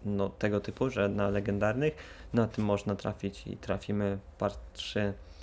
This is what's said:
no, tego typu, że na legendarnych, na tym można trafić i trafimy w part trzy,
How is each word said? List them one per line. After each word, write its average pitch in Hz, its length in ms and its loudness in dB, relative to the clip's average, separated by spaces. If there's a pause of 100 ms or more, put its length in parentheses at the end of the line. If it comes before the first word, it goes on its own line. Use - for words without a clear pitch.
no, 98 240 2
tego 104 300 2
typu, 123 300 0
że 101 200 2
na 101 200 2
legendarnych, 104 640 2 (380)
na 117 140 6
tym 110 180 0
można 101 300 2
trafić 98 520 -6
i 101 100 -6
trafimy 101 600 0
w - 200 -14
part 101 220 0 (140)
trzy, 101 400 -2 (300)